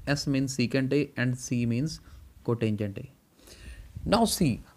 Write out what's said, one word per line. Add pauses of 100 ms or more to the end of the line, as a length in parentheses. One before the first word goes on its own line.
S
means
secant
A,
and
C
means (440)
cotangent
A. (960)
Now
see, (160)